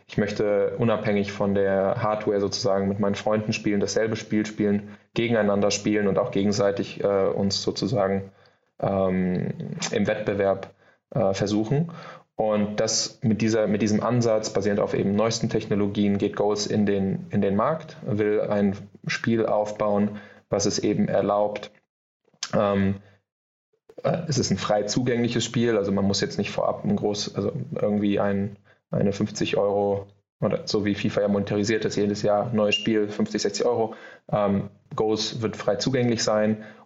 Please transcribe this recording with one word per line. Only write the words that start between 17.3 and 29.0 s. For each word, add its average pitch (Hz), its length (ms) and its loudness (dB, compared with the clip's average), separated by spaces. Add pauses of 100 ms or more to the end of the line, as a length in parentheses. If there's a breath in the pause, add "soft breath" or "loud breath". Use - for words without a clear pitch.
in 101 100 0
den 98 160 2
Markt, 143 480 0
will 107 380 0
ein 101 340 2 (300)
Spiel 113 400 0
aufbauen, 104 720 0 (320 loud breath)
was 196 160 0
es - 140 -2
eben 104 280 2
erlaubt. 101 600 0 (840)
Ähm, 98 420 2 (1080 soft breath)
äh, 175 160 0 (100)
es 135 80 0
ist 110 140 0
ein 95 80 0
frei 104 240 0
zugängliches 120 640 0
Spiel, 117 320 2
also 98 140 0
man 98 120 2
muss 98 160 2
jetzt - 160 -4
nicht 101 140 -2
vorab - 340 -2
ein 101 100 2
groß, 104 420 -2
also 101 160 -2 (280)
irgendwie 104 400 0
ein, 101 360 -2 (340 soft breath)
eine 98 220 2